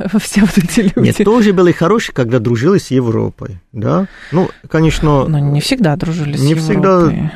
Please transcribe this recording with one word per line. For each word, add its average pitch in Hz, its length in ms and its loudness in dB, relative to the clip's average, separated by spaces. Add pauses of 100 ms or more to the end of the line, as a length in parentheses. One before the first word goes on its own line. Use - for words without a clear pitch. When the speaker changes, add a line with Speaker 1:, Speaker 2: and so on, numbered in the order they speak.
Speaker 1:
<laughs> 208 140 -2
все - 220 -2
вот 185 160 2
эти 185 240 0
люди. 196 120 2 (160)
Speaker 2:
Нет, 113 160 0
тоже 208 280 4
были 175 200 4
хорошие, 196 420 0
когда 123 240 0
дружили 120 400 0
с - 120 -6
Европой, 110 680 -4 (140)
да. 139 360 -2 (240)
Ну, 180 160 0 (180)
конечно, 156 640 2
Speaker 1:
Но 151 100 0
не 143 220 0
всегда 202 360 0
дружили 151 420 -6
с - 20 -2
Speaker 2:
не 139 140 2
Speaker 1:
Европой. 160 100 -4 (100)
Speaker 2:
всегда 180 600 2